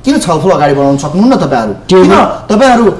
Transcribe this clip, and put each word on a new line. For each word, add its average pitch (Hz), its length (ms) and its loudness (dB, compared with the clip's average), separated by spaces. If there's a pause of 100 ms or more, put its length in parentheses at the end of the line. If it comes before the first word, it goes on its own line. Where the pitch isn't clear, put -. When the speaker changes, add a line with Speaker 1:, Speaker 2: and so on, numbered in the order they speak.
Speaker 1:
किन 277 160 0
छलफल 170 300 -2
अगाडि 147 240 0
बढाउन 139 240 0
सक्नुहुन्न 185 380 0
तपाईँहरू? 127 380 -4 (140)
Speaker 2:
टेबल 185 160 4
Speaker 1:
किन 196 220 2 (240)
तपाईँहरू 233 360 2 (140)